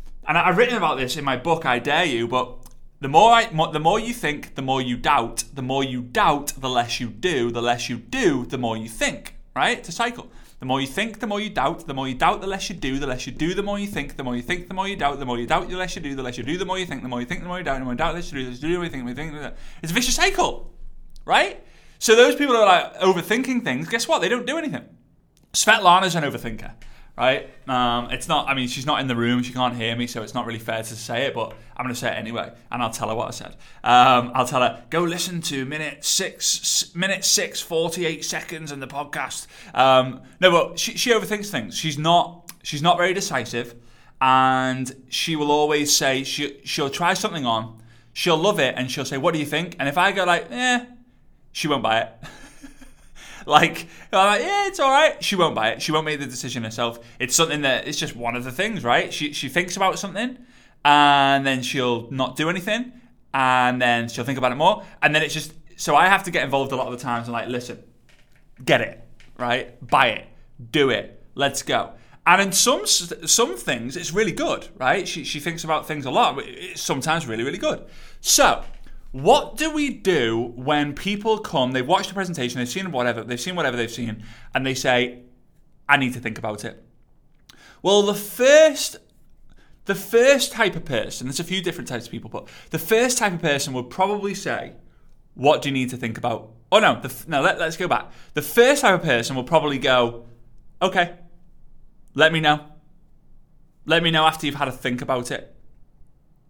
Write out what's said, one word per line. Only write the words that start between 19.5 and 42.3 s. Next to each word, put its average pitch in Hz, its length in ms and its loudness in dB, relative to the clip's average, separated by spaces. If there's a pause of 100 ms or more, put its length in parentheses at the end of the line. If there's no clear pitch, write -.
doubt. - 40 -12 (280)
It's 160 80 -6
a - 20 -2
vicious 240 220 0
cycle. - 580 -2 (500)
Right? 277 400 0 (360)
So 220 160 6
those 247 200 8
people 277 200 2
are, 220 100 6
like, 175 300 4
overthinking 214 680 0
things. 147 260 -4
Guess 233 180 -2
what? 311 140 2
They 170 80 2
don't 240 180 -2
do 285 100 -4
anything. 269 280 -6 (680)
Svetlana's 190 640 6
an 160 80 0
overthinker, 117 480 -6 (460)
right? 131 320 2 (180)
Um, 120 440 0
it's 123 160 -6
not, 156 200 0
I 135 60 0
mean, 131 140 -2
she's 123 180 -8
not 147 160 0
in 135 60 -4
the 127 80 -2
room, 120 260 0
she 120 100 -8
can't 127 240 -2
hear 113 200 -4
me, 120 100 -4
so 120 160 -8
it's 104 140 -12
not 120 100 -4
really 113 140 -8
fair 113 240 -6
to 113 120 -12
say 120 300 -4
it, 131 80 -4
but 113 200 -6 (220)
I'm 127 80 -8
gonna 123 120 -6
say 120 140 -4
it 90 60 -4
anyway, 110 360 -8 (200)
and 123 100 -4
I'll 113 100 -2
tell 107 180 -6
her 110 60 -4
what 113 120 -4
I - 40 -8
said. - 240 -14 (280)
Um, 123 520 8
I'll 127 120 2
tell 135 140 0
her, 120 280 0
"Go 160 120 0
listen 175 400 -4
to 139 240 -4
minute 147 400 -8
six, - 560 -2
s-, - 340 -2
minute 180 300 -2
six, - 340 0
forty-eight 165 640 -2
seconds 156 480 -8
in 139 80 -12
the 135 80 -10
podcast." 139 600 -8 (260)
Um, 131 480 6 (180)
no, 185 120 8
but 170 280 2
she, - 160 -4
she 240 160 0
overthinks 202 380 0
things. 123 260 -6
She's 151 220 -4
not, 165 540 0 (100)